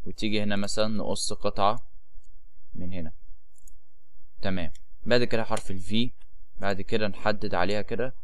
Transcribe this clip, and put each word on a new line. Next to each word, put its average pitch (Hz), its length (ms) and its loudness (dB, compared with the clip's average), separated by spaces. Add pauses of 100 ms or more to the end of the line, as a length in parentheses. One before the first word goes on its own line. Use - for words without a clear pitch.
وتيجي 104 360 0
هنا 104 140 2
مثلا 101 320 2
نقص 104 440 0
قطعة 101 540 2 (880)
من 90 180 2
هنا. 82 200 2 (1300)
تمام، 92 300 2 (340)
بعد 123 180 4
كده 113 200 2
حرف 107 260 0
الفي، 101 420 4 (460)
بعد 98 220 2
كده 107 280 2
نحدد 101 460 2
عليها 101 280 2
كده. 117 420 -2